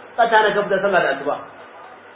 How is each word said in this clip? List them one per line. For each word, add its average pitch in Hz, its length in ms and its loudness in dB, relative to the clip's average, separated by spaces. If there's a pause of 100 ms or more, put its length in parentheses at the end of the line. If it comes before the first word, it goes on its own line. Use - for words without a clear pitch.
(120)
za 233 180 2
ta 226 60 2
hana 214 180 2
ka 202 80 0
fita 185 160 -2
sallah 190 240 0
da 143 80 0
asuba. 139 260 -6 (800)